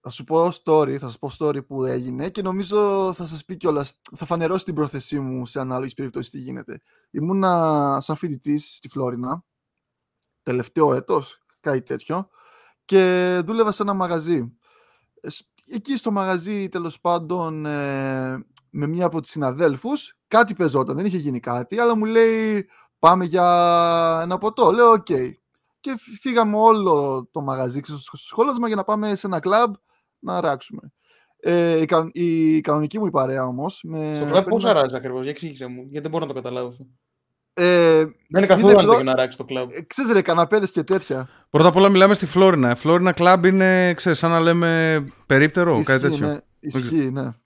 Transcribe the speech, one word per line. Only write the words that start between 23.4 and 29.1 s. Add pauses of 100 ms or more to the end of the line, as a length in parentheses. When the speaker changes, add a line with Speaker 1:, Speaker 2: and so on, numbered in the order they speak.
Speaker 1:
ένα
ποτό".
Λέω,
"Οκ". (720)
Και
φ-,
φύγαμε
όλο
το
μαγαζί,
ξέρεις,
στο
σχ-,
σχόλασμα
για
να
πάμε